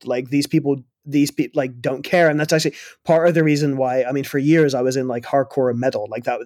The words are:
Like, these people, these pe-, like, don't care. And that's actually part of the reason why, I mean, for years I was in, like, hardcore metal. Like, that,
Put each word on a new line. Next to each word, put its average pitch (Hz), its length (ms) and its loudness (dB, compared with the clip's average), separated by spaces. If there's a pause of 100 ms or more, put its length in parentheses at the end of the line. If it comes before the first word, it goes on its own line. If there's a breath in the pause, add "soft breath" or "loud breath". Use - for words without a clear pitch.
Like, 127 240 -4
these 143 180 0
people, 139 360 -2 (220)
these 143 260 0
pe-, 135 220 -4
like, 131 280 -4
don't 131 220 -6
care. 175 260 2
And 147 100 0
that's 151 120 -2
actually 160 240 0 (300 loud breath)
part 165 220 4
of 170 80 4
the 165 80 4
reason 147 340 0
why, 131 260 0
I 123 80 -2
mean, 135 140 -4
for - 120 -4
years 147 360 4
I 127 80 0
was 131 160 0
in, 131 100 -2
like, 120 160 -6
hardcore 131 520 0
metal. 120 360 -2
Like, 120 140 -8
that, 120 200 -4